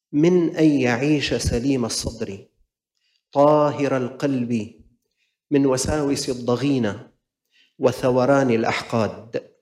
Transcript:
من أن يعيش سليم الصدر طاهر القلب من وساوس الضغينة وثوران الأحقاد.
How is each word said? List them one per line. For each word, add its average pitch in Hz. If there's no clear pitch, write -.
من 165
أن 156
يعيش 131
سليم 123
الصدر 101
طاهر 143
القلب 120
من 139
وساوس 139
الضغينة 120
وثوران 127
الأحقاد. -